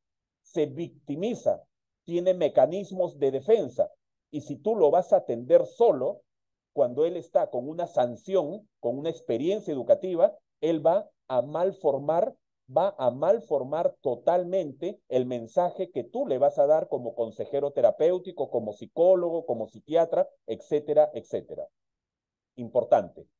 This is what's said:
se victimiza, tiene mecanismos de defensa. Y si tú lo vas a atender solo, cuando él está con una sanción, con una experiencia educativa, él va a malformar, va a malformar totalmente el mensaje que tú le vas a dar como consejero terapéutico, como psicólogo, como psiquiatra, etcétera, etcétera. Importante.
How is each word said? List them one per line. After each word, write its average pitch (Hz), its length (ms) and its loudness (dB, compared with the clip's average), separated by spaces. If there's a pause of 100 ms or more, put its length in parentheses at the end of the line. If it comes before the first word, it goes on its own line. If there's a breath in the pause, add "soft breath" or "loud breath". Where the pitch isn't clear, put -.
(420)
se 151 240 -2
victimiza, 147 960 -6 (420)
tiene 175 300 0
mecanismos 170 840 0
de 139 120 2
defensa. 180 600 0 (400)
Y 147 100 -8
si - 160 -10
tú 214 200 -2
lo 156 140 4
vas 180 220 2
a 190 60 6
atender 135 480 2
solo, 180 560 0 (500)
cuando 139 340 0
él 175 100 -4
está 170 320 -2
con 127 200 -6
una 165 180 -8
sanción, 151 840 -2 (120)
con 123 180 -4
una 156 100 -6
experiencia 165 640 -4
educativa, 165 640 2 (240)
él 160 260 0
va 180 240 2 (160)
a 127 140 -2
malformar, 160 960 -2 (320)
va 175 300 0
a 127 120 0
malformar 151 920 0
totalmente 170 1040 -2
el 127 160 0
mensaje 131 680 -4
que 123 140 -6
tú 254 220 -6
le 139 100 0
vas 143 220 2
a 143 80 6
dar 156 220 2
como 123 260 -6
consejero 120 580 -4
terapéutico, 151 800 0
como 110 240 -4
psicólogo, 170 720 2
como 113 220 -4
psiquiatra, 165 600 -2 (180)
etcétera, 147 680 0
etcétera. - 520 -10 (920)
Importante. 117 680 -2 (140)